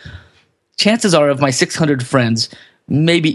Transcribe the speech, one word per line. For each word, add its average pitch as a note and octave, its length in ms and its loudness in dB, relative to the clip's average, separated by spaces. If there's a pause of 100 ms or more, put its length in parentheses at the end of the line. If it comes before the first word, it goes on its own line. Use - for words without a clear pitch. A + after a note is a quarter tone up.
(760)
Chances G#3 360 2
are D3 140 4
of C#3+ 140 0
my C#3 80 2
six E3+ 260 -2
hundred C#3+ 320 -2
friends, A#2 400 0 (400)
maybe D#3+ 480 0